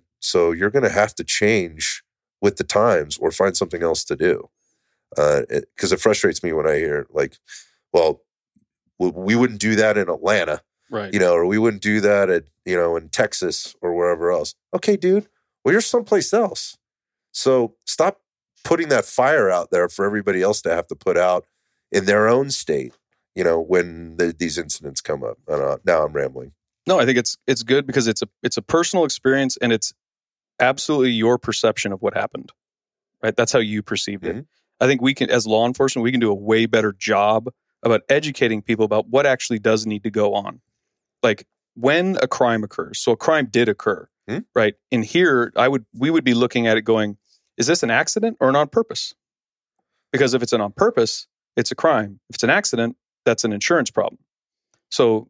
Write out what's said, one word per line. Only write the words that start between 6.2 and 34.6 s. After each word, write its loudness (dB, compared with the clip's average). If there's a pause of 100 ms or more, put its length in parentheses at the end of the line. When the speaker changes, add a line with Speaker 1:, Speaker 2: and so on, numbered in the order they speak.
Speaker 1:
me -4
when 0
I 2
hear, -4
like, -4 (560)
"Well, 2 (760)
w-, -2
we -2
wouldn't 0
do 0
that 2
in 0
Atlanta," -2 (300)
Speaker 2:
Right. -6
Speaker 1:
you 0
know, 4
or, 2
"We 0
wouldn't 0
do 0
that 2
at, 0 (200)
you -2
know, 0
in -8
Texas -4
or -4
wherever 0
else." -4 (200)
Okay, 0
dude, 0 (360)
well, 2
you're 4
someplace 0
else. -2 (540)
So 0 (100)
stop -2 (420)
putting 0
that 2
fire 2
out 0
there 2
for -4
everybody -2
else 0
to -2
have -4
to -12
put -2
out 2 (460)
in 0
their 4
own 2
state, -4 (400)
you -4
know, 2
when -2
the, 0
these -4
incidents -8
come -6
up. -10 (100)
I -8
don't 0
know, -2
now 2
I'm -2
rambling. -6 (340)
Speaker 2:
No, 2
I 2
think 2
it's, -2 (100)
it's -2
good 0
because 0
it's -2
a, -6 (160)
it's -4
a -4
personal 0
experience 0
and -2
it's -2 (640)
absolutely 2
your 2
perception -2
of -10
what -2
happened, -6 (720)
right? -2
That's 0
how 4
you -2
perceived -8
it. -6
Speaker 1:
Mm-hmm. -10 (400)